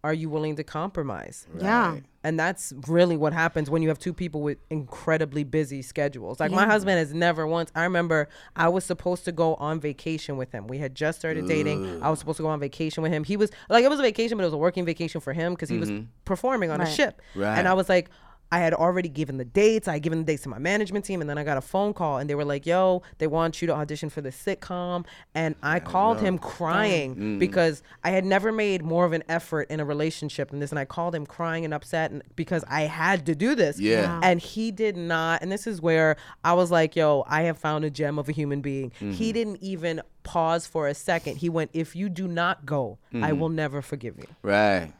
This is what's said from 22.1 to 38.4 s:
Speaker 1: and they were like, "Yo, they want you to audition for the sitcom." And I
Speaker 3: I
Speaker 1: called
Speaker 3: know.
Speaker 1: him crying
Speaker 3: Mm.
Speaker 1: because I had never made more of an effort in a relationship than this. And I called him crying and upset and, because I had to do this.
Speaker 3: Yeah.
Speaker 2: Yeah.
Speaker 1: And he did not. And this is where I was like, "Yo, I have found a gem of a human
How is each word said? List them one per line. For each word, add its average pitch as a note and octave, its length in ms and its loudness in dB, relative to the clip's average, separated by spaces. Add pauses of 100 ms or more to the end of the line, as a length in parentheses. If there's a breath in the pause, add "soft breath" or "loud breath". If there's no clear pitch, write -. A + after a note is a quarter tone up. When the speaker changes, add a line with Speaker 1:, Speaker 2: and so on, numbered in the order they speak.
Speaker 1:
and C#3+ 120 -4
they C#3+ 60 0
were D3 80 -2
like, C#3+ 220 -2
"Yo, F3+ 360 4 (160 loud breath)
they D#3 80 0
want D#3+ 360 0
you F3 80 0
to D#3 40 2
audition D3+ 360 -4
for D#3 100 -8
the C3+ 100 -8
sitcom." F3+ 760 -6 (280 loud breath)
And D#3 300 -2
I D#3 140 0
Speaker 3:
I - 20 0
Speaker 1:
called G3+ 380 2
Speaker 3:
know. G#3+ 60 -2
Speaker 1:
him F#3 140 0
crying E3 760 0
Speaker 3:
Mm. G#2 240 -2
Speaker 1:
because E3 420 2 (220 loud breath)
I E3 60 0
had F#3+ 160 2
never G3 260 2
made G#3 320 0
more E3 220 4
of E3 80 2
an D#3+ 160 -2
effort E3 400 -2
in D#3 100 -4
a D3 60 -2
relationship D3 680 -4
than C#3 80 -6
this. C#3+ 100 -4
And D3+ 100 -4
I C#3 40 -2
called E3+ 320 -4
him D3+ 100 -6
crying E3 380 -4
and D3+ 100 -4
upset D#3+ 380 -2
and, C#3+ 120 -10 (120)
because E3 340 -2
I D3 120 0
had D#3+ 460 0
to D#3+ 80 2
do A#3 200 2
this. D#3 240 2
Speaker 3:
Yeah. G#2+ 220 4
Speaker 2:
Yeah. E3+ 200 0
Speaker 1:
And F3+ 200 6
he A3 280 -4
did G#3 280 0
not. E3 440 0
And F3 80 -4
this G3+ 160 -4
is G3 160 -6
where D#3+ 360 4 (260 loud breath)
I E3+ 80 4
was F3 200 4
like, D#3+ 220 4
"Yo, D3+ 360 4
I D#3 140 2
have E3 140 0
found D3+ 280 -2
a D3+ 40 0
gem D3 300 -2
of C#3 80 -4
a D#3 60 -4
human C#3+ 260 -2